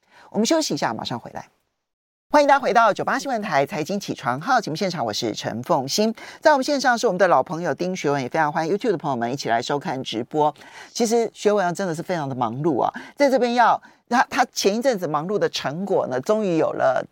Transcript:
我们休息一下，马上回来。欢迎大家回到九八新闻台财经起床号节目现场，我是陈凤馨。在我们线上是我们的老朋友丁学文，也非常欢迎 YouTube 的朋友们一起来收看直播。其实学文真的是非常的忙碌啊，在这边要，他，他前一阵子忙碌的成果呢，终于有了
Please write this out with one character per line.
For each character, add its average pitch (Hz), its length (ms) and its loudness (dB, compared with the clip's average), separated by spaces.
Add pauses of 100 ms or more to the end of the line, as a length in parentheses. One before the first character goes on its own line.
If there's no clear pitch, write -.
(300)
我 - 60 -8
们 208 80 2
休 320 160 2
息 - 140 -4
一 - 20 -2
下， 139 160 -2
马 - 120 -8
上 120 140 -8
回 - 120 -14
来。 - 180 -14 (840)
欢 302 100 6
迎 277 60 4
大 277 60 6
家 277 40 4
回 233 140 0
到 226 180 6
九 170 140 -2
八 214 140 0
新 277 120 -6
闻 220 120 -2
台 147 240 2
财 151 180 -6
经 196 160 -4
起 - 140 -6
床 127 260 -4
号 247 180 0
节 202 120 -2
目 151 40 -4
现 185 160 -2
场， 151 140 -4
我 110 80 -2
是 107 220 -2
陈 117 280 -6
凤 139 240 0
馨。 214 240 0 (300)
在 320 120 6
我 285 40 6
们 262 80 -2
线 294 160 -2
上 247 160 2
是 233 100 0
我 202 60 4
们 180 60 -2
的 196 100 6
老 156 140 6
朋 165 180 -8
友 160 140 -2
丁 180 200 -4
学 156 160 -2
文， 143 120 0
也 123 40 -4
非 160 120 -2
常 151 120 2
欢 160 160 -2
迎 185 80 0
YouTube 208 180 0
的 170 40 0
朋 147 140 -4
友 135 40 0
们 117 160 -2
一 139 60 -4
起 135 140 -6
来 117 100 2
收 143 180 -4
看 131 240 -6
直 117 220 -6
播。 151 300 0 (400)
其 240 100 0
实 226 300 2
学 - 180 2
文 180 220 2
真 196 120 -4
的 165 80 -2
是 160 80 -6
非 180 120 -4
常 156 120 -4
的 131 80 -6
忙 123 280 -2
碌 156 180 2
啊， - 100 2 (240)
在 285 140 4
这 254 100 4
边 240 140 2
要， 226 260 4 (300)
他， 240 220 2
他 - 160 0
前 - 280 0
一 233 60 -2
阵 247 180 2
子 175 80 -4
忙 151 220 -2
碌 202 100 -2
的 170 120 2
成 156 340 -4
果 180 220 0
呢， 127 160 -2
终 214 200 0
于 180 140 0
有 151 160 0
了 127 400 0